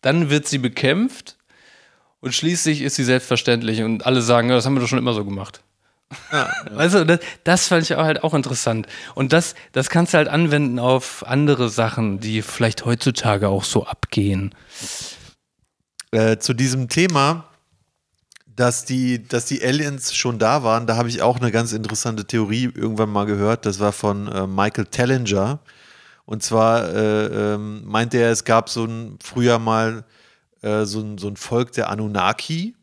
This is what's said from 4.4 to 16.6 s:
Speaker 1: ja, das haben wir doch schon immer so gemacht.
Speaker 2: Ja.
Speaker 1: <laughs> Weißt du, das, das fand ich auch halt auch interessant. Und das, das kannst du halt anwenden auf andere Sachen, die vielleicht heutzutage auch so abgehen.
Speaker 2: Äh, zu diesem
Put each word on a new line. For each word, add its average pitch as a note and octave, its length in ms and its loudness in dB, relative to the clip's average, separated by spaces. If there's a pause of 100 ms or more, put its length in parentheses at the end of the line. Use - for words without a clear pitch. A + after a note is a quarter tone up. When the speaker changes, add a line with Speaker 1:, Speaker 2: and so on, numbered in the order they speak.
Speaker 1:
ja, B2+ 60 4
das A#2+ 100 2
haben C3+ 80 2
wir C3 80 2
doch A#2 60 -2
schon C3 100 0
immer A#2+ 160 0
so G#2 100 -2
gemacht. G2 380 -10 (720)
Speaker 2:
Ja. D3 160 -2 (140)
Speaker 1:
<laughs> - 100 -14
Weißt D#3+ 220 2
du, F3+ 120 6
das, E3+ 140 4 (240)
das F3 240 2
fand E3 160 4
ich D#3+ 100 -2
auch D#3 80 0
halt D#3 220 0
auch D#3 100 0
interessant. A#2 520 -2 (280)
Und C3+ 200 0
das, E3+ 200 2 (180)
das C3+ 180 -2
kannst E3+ 240 2
du E3+ 40 6
halt D3+ 80 4
anwenden D3 540 2
auf B2+ 480 0
andere C3 400 2
Sachen, G#2+ 500 0
die A2 240 -2
vielleicht - 440 -2
heutzutage A2+ 600 0
auch F#2+ 140 0
so - 240 0
abgehen. G2 680 -2 (1600)
Speaker 2:
Äh, A2 280 4
zu - 160 -2
diesem B2+ 340 -2